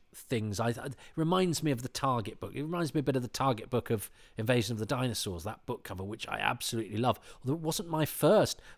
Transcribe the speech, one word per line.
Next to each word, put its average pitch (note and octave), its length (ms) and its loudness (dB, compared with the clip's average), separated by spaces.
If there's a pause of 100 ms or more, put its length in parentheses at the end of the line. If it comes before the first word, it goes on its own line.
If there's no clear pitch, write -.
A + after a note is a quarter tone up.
(140)
things. G#2+ 460 -4
I, A#2 80 2
I, A#2+ 180 -2
it C3 100 -8 (200)
reminds E3+ 460 2
me D#3 80 2
of B2 120 0
the C3 60 -4
Target A#2+ 520 -2
book. F2 140 -8
It C3 80 -4
reminds E3 320 -2
me D#3 60 2
a - 20 2
bit C3+ 140 2
of B2+ 60 2
the A#2+ 60 -4
Target C3 420 0
book A#2+ 200 0
of A2 200 -2 (260)
Invasion A#2 360 2
of A2 60 -4
the G#2+ 80 -2
Dinosaurs, A2 580 -2
that G#2 220 -8
book - 180 -6
cover, F#2+ 200 -8
which A2 240 -8
I G#2+ 100 -4
absolutely A2 600 -2
love. A#2+ 200 2 (240)
Although B2+ 120 0
it E3+ 60 -4
wasn't D#3+ 280 -2
my D#3 160 2
first. D#3 560 4 (180)